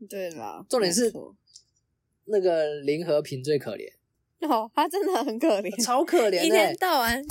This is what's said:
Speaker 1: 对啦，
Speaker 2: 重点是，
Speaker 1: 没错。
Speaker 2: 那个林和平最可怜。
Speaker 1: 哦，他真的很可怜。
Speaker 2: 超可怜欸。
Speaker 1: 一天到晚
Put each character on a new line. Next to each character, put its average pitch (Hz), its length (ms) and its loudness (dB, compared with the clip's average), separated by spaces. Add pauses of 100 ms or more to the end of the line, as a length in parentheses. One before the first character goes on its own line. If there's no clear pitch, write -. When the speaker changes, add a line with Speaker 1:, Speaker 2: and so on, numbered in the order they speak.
Speaker 1:
对 185 220 -10
啦， 110 360 -14
Speaker 2:
重 247 140 0
点 180 100 2
是， 226 140 2
Speaker 1:
没 220 60 0
错。 - 260 -14 (880)
Speaker 2:
那 202 160 0
个 160 400 2
林 147 240 -2
和 151 160 2
平 135 220 -8
最 143 160 0
可 113 180 -10
怜。 - 100 -14 (520)
Speaker 1:
哦， 233 340 -2
他 302 160 0
真 359 160 -2
的 349 180 0
很 226 140 -4
可 226 240 2
怜。 240 220 -4
Speaker 2:
超 247 200 2
可 247 280 2
怜 185 80 0
欸。 165 80 2
Speaker 1:
一 - 20 2
天 196 280 4
到 339 240 2
晚 240 300 0